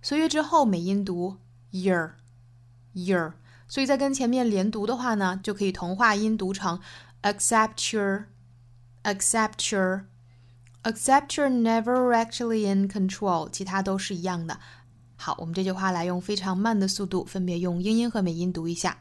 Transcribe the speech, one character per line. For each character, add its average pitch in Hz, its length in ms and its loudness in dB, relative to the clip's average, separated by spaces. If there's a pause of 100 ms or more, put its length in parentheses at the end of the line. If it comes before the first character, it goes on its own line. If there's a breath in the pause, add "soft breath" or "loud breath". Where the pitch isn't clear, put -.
缩 285 160 -2
约 320 100 2
之 311 140 2
后 302 240 6
美 180 140 2
音 196 240 0
读 185 320 -4 (340)
your，your。 180 1600 -2 (320 soft breath)
所 - 160 -2
以 269 40 2
在 269 100 4
跟 269 180 0
前 269 140 0
面 247 200 2
连 202 220 2
读 214 160 -4
的 247 100 0
话 240 180 -2
呢， 190 280 0
就 214 100 -4
可 202 120 -2
以 190 60 2
同 185 240 -6
化 214 200 4
音 220 240 0
读 196 140 -2
成 185 280 -4 (420 loud breath)
accept 220 720 0
your，accept - 1800 -2
your，accept - 1600 -2
you're 285 160 2
never 240 640 2
actually 226 580 0
in 196 160 2
control， 190 640 -2
其 - 140 -8
他 190 180 -2
都 190 160 -2
是 196 160 -6
一 170 80 -8
样 175 240 -4
的。 - 120 -8 (580 loud breath)
好， - 220 -6
我 - 60 -10
们 165 80 -8
这 185 100 -2
句 190 100 -2
话 190 180 -2
来 175 140 -2
用 180 160 -2
非 208 160 -4
常 190 200 -2
慢 214 220 2
的 196 100 2
速 196 160 -2
度， 185 200 -2
分 185 200 -4
别 175 140 -2
用 175 240 -2
英 220 160 2
音 240 120 0
和 226 120 -2
美 175 100 0
音 175 200 -2
读 165 160 -4
一 170 60 -2
下。 170 260 -4